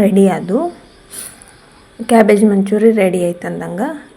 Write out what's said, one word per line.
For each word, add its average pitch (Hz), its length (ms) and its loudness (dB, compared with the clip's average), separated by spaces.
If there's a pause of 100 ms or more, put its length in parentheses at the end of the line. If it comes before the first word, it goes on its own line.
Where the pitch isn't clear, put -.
ರೆಡಿ 196 260 4
ಆದು. 175 300 -4 (1500)
ಕ್ಯಾಬೇಜ್ 214 340 4
ಮಂಚೂರಿ 208 460 2
ರೆಡಿ 185 340 0
ಆಯ್ತು 175 260 -6
ಅಂದಂಗ. 170 300 -10 (360)